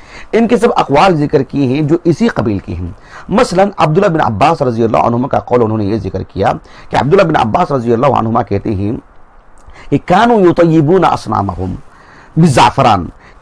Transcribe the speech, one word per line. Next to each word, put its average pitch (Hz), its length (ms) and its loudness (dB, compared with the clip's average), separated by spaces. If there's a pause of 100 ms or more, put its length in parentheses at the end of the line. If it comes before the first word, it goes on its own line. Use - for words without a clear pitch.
(340)
इनके 226 220 2
सब 226 140 2
अकवाल 160 440 2
जिक्र 147 280 0
किए 135 340 -2
हैं 156 100 -2
जो 165 200 0
इसी 220 220 2
कबील 107 300 -4
के 98 140 -10
हैं। 87 240 -10 (340)
मसलन 196 480 0
अब्दुल्ला 170 300 2
बिन 156 120 0
अब्बास 143 420 0
रज़ियल्लाहु 113 440 0
अन्हुमा 120 220 -2
का 117 100 -2
कौल 120 240 0
उन्होंने 110 240 -2
ये 107 120 -2
जिक्र 95 240 -6
किया 101 300 -2 (380)
कि 151 60 -4
अब्दुल्ला 156 280 2
बिन 156 100 0
अब्बास 147 380 0
रज़ियल्लाहु 120 420 0
अन्हुमा 113 280 0
कहते 101 300 -4
हैं 101 300 -6 (880)
कि 143 80 2
कानू 214 420 2
युतय्यिबूना 165 680 2
असनामहुम 98 680 -4 (600)
बिज़ाफ़रान, 123 720 2 (320)